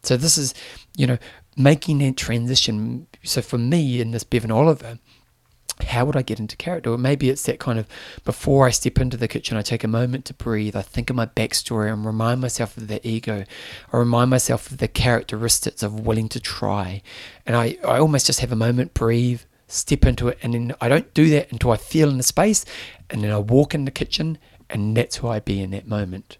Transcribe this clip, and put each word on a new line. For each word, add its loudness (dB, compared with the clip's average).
So 2
this 2
is, -4
you 2
know, 0
making 4
that 2
transition. -2
So -2
for -4
me 0
in -2
this -4
Bevan -2
Oliver, 2
how 0
would 0
I 0
get -4
into -8
character? -4
Or -2
maybe 2
it's -2
that -2
kind -2
of, -6
before 4
I 6
step 0
into -2
the -2
kitchen, -4
I -2
take -2
a -2
moment 0
to -14
breathe. -2
I -2
think -6
of -2
my 0
backstory -2
and -4
remind 0
myself -4
of -12
the -8
ego. -4
I 0
remind 4
myself 0
of -16
the -2
characteristics 0
of -4
willing 0
to -8
try. -4
And 0
I, 2
I 4
almost 4
just 0
have -2
a 0
moment, 0
breathe, 0
step 2
into 2
it. -4
And -2
then -2
I 0
don't 2
do 6
that 2
until 2
I 4
feel 2
in 0
the -2
space. 2
And -4
then 0
I 0
walk 4
in -2
the -2
kitchen, -4
and 0
that's 0
who -4
I -2
be -2
in -6
that -10
moment. -6